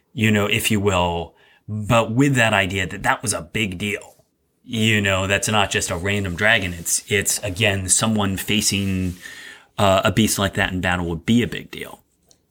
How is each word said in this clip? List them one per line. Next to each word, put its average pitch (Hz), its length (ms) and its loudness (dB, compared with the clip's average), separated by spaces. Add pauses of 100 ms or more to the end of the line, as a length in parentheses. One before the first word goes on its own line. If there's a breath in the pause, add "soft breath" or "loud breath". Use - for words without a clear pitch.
(120 soft breath)
you 110 200 2
know, 104 140 2
if 107 260 0
you 104 80 2
will. 87 560 0 (320 soft breath)
But 107 440 0
with 139 220 4
that 113 180 4
idea 95 360 0
that 101 160 -10
that 127 180 0
was 101 100 -4
a 87 100 -4
big 92 360 -4
deal, - 460 -8 (400)
you 110 360 2
know, 98 280 0
that's 98 200 0
not 104 220 2
just 101 200 -2
a 92 60 -4
random 95 380 -2
dragon. 104 380 2
It's, - 380 -6
it's 101 340 0
again, 98 440 -2
someone 101 480 0
facing, 98 800 -2 (640 loud breath)
uh, 98 260 4
a 110 80 2
beast 107 260 2
like 98 160 0
that 92 180 0
in 92 80 -4
battle 90 260 0
would 85 200 -6
be 117 160 4
a 101 60 0
big - 220 -10
deal. - 320 -16 (480)